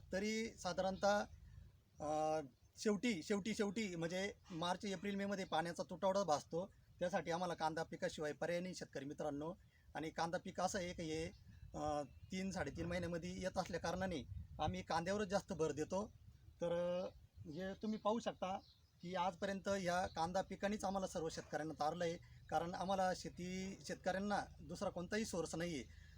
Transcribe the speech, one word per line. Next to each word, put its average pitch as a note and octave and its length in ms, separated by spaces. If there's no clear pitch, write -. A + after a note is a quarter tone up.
तरी A3 360
साधारणतः, F#3+ 640
अ, D#3 400
शेवटी, G3+ 440
शेवटी, G3+ 320
शेवटी G3+ 420
म्हणजे F3+ 360
मार्च, F3+ 340
एप्रिल, G3 300
मेमध्ये G3 300
पाण्याचा E3+ 380
तुटवडा F#3+ 400
भासतो. D#3+ 440
त्यासाठी E3+ 300
आम्हाला F3 240
कांदा D#3+ 280
पिकाशिवाय D#3+ 500
पर्याय E3+ 280
नाही F3+ 140
शेतकरी C#3 300
मित्रांनो. D3+ 500
आणि D3+ 160
कांदा E3+ 280
पीक F3+ 220
असं F#3 180
आहे F3 140
की F3+ 100
हे, D#3+ 240
अ, D3+ 280
तीन, F#3+ 180
साडेतीन E3 360
महिन्यामध्ये F3 540
येत F#3 180
असल्या F3 220
कारणाने F3 460
आम्ही F3+ 240
कांद्यावरच F#3 460
जास्त G3 240
भर D#3 200
देतो. F#3 340
तर, F3 440
अ, - 40
हे F3+ 280
तुम्ही G#3+ 240
पाहू G#3+ 200
शकता G3 400
की F3 120
आजपर्यंत F#3+ 540
ह्या F#3+ 380
कांदा F3+ 360
पिकानेच G3 420
आम्हाला F#3+ 220
सर्व E3 220
शेतकऱ्यांना D#3 460
तारलं E3 300
आहे, E3+ 120
कारण E3+ 240
आम्हाला F#3 420
शेती, F#3 680
शेतकऱ्यांना F#3+ 560
दुसरा F3+ 300
कोणताही G#3+ 340
सोर्स E3 300
नाही E3+ 200
आहे. - 300